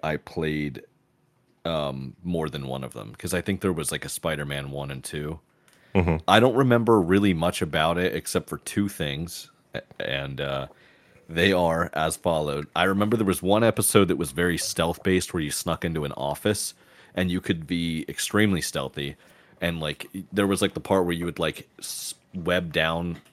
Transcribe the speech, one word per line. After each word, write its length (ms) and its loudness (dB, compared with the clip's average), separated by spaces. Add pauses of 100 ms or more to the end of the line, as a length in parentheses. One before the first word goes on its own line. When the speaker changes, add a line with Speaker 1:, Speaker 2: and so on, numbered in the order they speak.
Speaker 1:
I 140 -2
played, 680 -4 (840)
um, 580 -4
more 260 -2
than 180 -8
one 160 -8
of 100 -12
them, 240 -14
'cause 160 -6
I 80 0
think 200 -4
there 120 0
was, 180 -4
like, 140 -8
a 40 -10
Spider-Man 600 -6
one 220 -8
and 120 -12
two. 360 -8 (560)
Speaker 2:
Mm-hmm. 220 4 (100)
Speaker 1:
I 120 8
don't 160 6
remember 460 6
really 320 6
much 300 0
about 340 2
it 180 0
except 340 -2
for 100 -6
two 300 -2
things, 600 -6 (240)
a-, 80 -8 (180)
and, 420 -6
uh, 260 -4 (600)
they 240 4
are 420 2
as 220 0
followed. 600 -2
I 80 2
remember 340 2
there 80 2
was 160 2
one 220 4
episode 460 6
that 80 2
was 140 -4
very 260 2
stealth-based 760 0
where 80 -2
you 100 -4
snuck 340 -4
into 200 -2
an 80 -4
office 600 -2 (420)
and 160 0
you 100 0
could 260 -4
be 400 -2
extremely 540 0
stealthy. 540 -6 (460)
And, 200 -2
like, 260 -6 (240)
there 160 2
was, 140 0
like, 120 0
the 60 -6
part 240 2
where 100 0
you 120 -4
would, 120 -6
like, 300 -4 (120)
s-, 340 -10 (200)
web 380 -2
down 480 -2 (140)